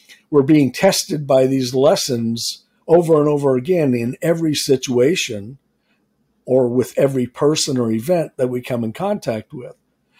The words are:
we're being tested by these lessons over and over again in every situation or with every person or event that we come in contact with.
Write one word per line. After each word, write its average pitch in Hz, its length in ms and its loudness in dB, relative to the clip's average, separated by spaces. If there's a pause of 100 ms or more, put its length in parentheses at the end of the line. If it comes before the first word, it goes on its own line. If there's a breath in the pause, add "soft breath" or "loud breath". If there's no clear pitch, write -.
(300 soft breath)
we're 143 140 4
being 143 280 4
tested 156 560 -2
by 135 180 4
these 131 280 -2
lessons 123 880 -2 (240)
over 165 320 4
and 147 100 2
over 143 260 2
again 143 380 0
in 120 280 -4
every 165 340 0
situation 127 1000 -2 (880)
or 131 220 2
with 120 300 -2
every 135 300 0
person 151 500 -2
or 117 140 0
event 139 460 -2
that 127 100 0
we 123 140 -4
come 120 220 -6
in 110 100 -4
contact 165 600 -6
with. 123 220 -16 (440 soft breath)